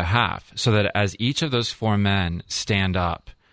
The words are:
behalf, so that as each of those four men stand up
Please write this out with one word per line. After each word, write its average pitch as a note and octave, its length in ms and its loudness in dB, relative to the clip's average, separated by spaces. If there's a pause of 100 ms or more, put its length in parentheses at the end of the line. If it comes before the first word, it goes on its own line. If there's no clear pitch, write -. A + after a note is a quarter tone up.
behalf, G#2+ 480 0
so - 160 2
that G#2 240 2
as G2+ 240 0
each B2 220 -2
of D#3 100 -2
those A#2 200 -2
four G#2+ 260 0
men G2 500 0
stand F#2+ 500 0
up F2 320 -2 (240)